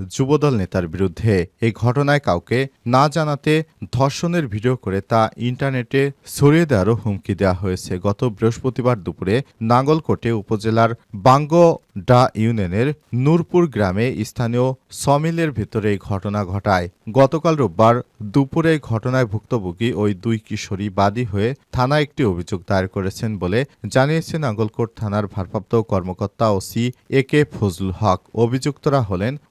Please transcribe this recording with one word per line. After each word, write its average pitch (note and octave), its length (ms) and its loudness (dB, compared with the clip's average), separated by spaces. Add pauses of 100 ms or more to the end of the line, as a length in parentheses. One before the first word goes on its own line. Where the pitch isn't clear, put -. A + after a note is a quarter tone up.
যুবদল C#3 500 0
নেতার F#2 300 -2
বিরুদ্ধে। F2+ 600 0 (140)
এই A2+ 100 2
ঘটনায় C#3 480 0
কাউকে A2+ 480 -2 (200)
না C3 220 4
জানাতে D3+ 540 0 (280)
ধর্ষণের D3 560 0
ভিডিও G#2+ 280 -2
করে G2 260 -4
তা A2 360 2
ইন্টারনেটে C3 760 -2 (240)
ছড়িয়ে D#3 300 4
দেওয়ারও A2 280 2
হুমকি G2+ 420 -4
দেওয়া F#2 180 2
হয়েছে। F#2 460 -6
গত G2+ 240 -2
বৃহস্পতিবার A#2 800 -2
দুপুরে F#2 380 -2 (200)
নাঙ্গলকোটে A#2+ 680 0
উপজেলার A2 580 0 (260)
বাঙ্গডা C3 1200 4
ইউনিয়নের A2 580 0 (200)
নূরপুর E3 540 2
গ্রামে G#2 580 0
স্থানীয় B2 480 -2 (180)
সমিলের D#3+ 600 0
ভেতরে G#2+ 400 -2
এই G2+ 60 0
ঘটনা G2+ 480 -4
ঘটায়। F#2 440 0 (220)
গতকাল D3 440 2
রোববার A2+ 460 4 (220)
দুপুরে C#3 500 2
এই D3+ 60 0
ঘটনায় B2+ 460 -2
ভুক্তভোগী G#2+ 720 -4
ওই G#2 140 2
দুই A2 260 -4
কিশোরী G#2 500 -8
বাদী G#2 340 0
হয়ে G#2 320 -2 (160)
থানায় C3+ 300 0
একটি D3 220 -2
অভিযোগ F2 440 -2
দায়ের F#2+ 200 0
করেছেন G2+ 500 -6
বলে F#2 280 -2 (220)
জানিয়েছেন D#3 540 0
নাঙ্গলকোট A2+ 540 -4
থানার G#2 320 -4
ভারপ্রাপ্ত G2 480 -6
কর্মকর্তা G2+ 760 -2
ওসি A2+ 420 -2 (180)
এ C3+ 140 2
কে D3 220 2 (140)
ফজলুল F#2+ 320 -2
হক। F#2+ 300 0 (120)
অভিযুক্তরা C3 680 0
হলেন G2+ 380 -4 (120)